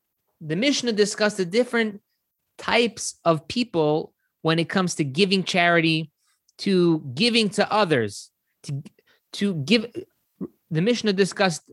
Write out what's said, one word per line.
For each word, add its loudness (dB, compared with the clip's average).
The -6
Mishnah 0
discussed 0
the -2
different -2
types -2
of 2
people -2
when 2
it 0
comes 0
to -2
giving 0
charity, 2
to 2
giving 2
to -2
others, 0
to, -8
to -2
give. 0
The -2
Mishnah 0
discussed 0